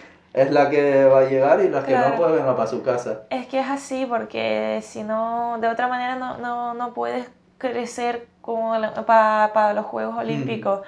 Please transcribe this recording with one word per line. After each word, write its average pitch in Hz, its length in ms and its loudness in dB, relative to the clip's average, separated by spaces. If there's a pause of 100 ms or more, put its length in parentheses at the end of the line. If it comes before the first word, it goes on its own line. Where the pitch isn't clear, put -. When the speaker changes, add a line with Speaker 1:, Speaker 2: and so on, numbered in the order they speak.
(100)
Speaker 1:
<laughs> - 240 -20
Speaker 2:
es 135 180 2
la 143 180 4
que 143 360 4
va 135 140 8
a 131 40 6
llegar 135 360 4
y 123 80 4
las 139 160 -2
que 135 100 -2
no, 247 80 4
Speaker 1:
Claro. - 160 2
Speaker 2:
pues 165 140 4
venga 135 240 2
pa' 113 120 0
su 117 140 -6
casa. 120 480 -4
Speaker 1:
Es 254 160 -6
que 262 140 -4
es 262 80 -4
así, 269 400 -4
porque 220 760 -2
si 226 200 -12
no, 233 580 -4
de 226 80 0
otra 240 200 -2
manera 247 280 -4
no, 254 220 -8
no, 240 360 -6
no 240 200 -8
puedes 240 320 -6 (320)
crecer 240 720 -6 (120)
como 226 380 -4
la, 214 140 -4 (140)
pa, 214 480 6
pa 214 180 4
los 214 140 -2
Juegos 226 280 -4
Speaker 2:
Mm, 233 40 -6
Speaker 1:
Olímpicos. 196 680 -4